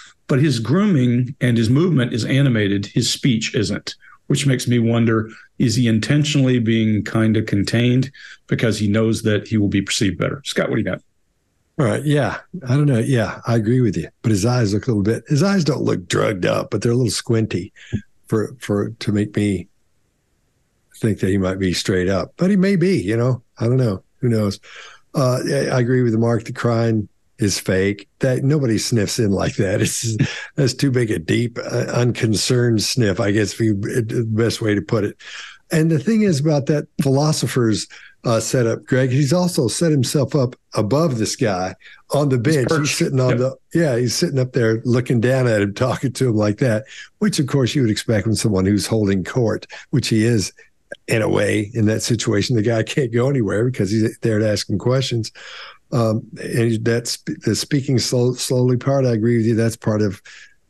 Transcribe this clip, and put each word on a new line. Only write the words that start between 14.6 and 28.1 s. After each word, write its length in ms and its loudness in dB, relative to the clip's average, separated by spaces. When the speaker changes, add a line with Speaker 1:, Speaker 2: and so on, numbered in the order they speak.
Speaker 2:
look 140 -2
a 40 0
little 120 2
bit, 240 0
his 160 2
eyes 220 2
don't 180 -2
look 240 -2
drugged 400 -2
up, 240 -2
but 120 -4
they're 100 2
a 40 2
little 140 0
squinty 640 -2
for, 320 -4
for, 300 -2
to 120 -4
make 240 -2
me 320 -2
think 200 0
that 120 0
he 80 2
might 200 -2
be 160 0
straight 340 0
up. 280 -2
But 140 2
he 60 2
may 200 2
be, 200 2
you 200 -2
know. 260 0
I 80 -2
don't 100 2
know. 280 0
Who 80 0
knows? 320 0
Uh, 320 0
I, 300 -2
I 40 2
agree 220 2
with 120 2
Mark. 300 0
The 80 -10
crying 560 0
is 200 0
fake. 500 -2